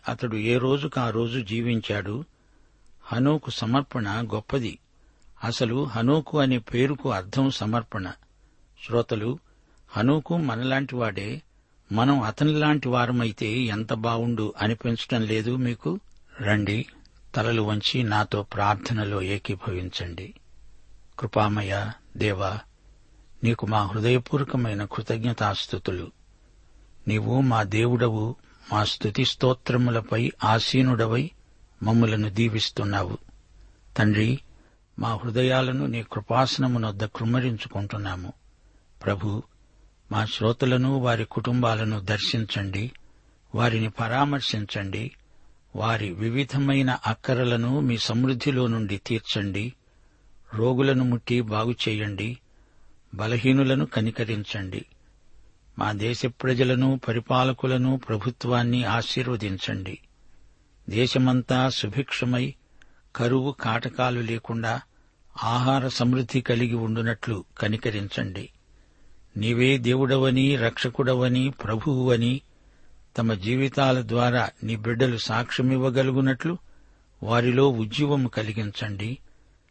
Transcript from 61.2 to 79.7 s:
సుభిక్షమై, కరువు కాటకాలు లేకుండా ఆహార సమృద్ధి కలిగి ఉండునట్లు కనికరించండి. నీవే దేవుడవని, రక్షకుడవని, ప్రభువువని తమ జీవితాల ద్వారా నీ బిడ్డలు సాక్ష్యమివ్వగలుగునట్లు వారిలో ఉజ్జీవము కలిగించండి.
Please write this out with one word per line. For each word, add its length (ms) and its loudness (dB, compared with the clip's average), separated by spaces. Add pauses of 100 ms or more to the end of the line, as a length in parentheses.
సుభిక్షమై, 840 -2 (640)
కరువు 360 0
కాటకాలు 680 -2
లేకుండా 600 -4 (640)
ఆహార 440 2
సమృద్ధి 520 2
కలిగి 340 0
ఉండునట్లు 720 -2 (140)
కనికరించండి. 920 -4 (840)
నీవే 420 4
దేవుడవని, 800 4
రక్షకుడవని, 920 0
ప్రభువువని 920 0 (800)
తమ 160 2
జీవితాల 680 2
ద్వారా 480 2 (140)
నీ 120 -2
బిడ్డలు 400 0
సాక్ష్యమివ్వగలుగునట్లు 1400 0 (640)
వారిలో 460 4
ఉజ్జీవము 600 0
కలిగించండి. 920 -4 (520)